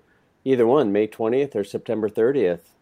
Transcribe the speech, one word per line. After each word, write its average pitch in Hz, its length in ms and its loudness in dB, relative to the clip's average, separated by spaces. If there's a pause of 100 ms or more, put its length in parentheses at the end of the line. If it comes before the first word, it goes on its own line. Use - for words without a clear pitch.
(440)
either 127 200 2
one, 120 280 2
May 104 160 0
twentieth 123 480 -4
or 101 80 -2
September 110 440 -6
thirtieth. 110 720 -2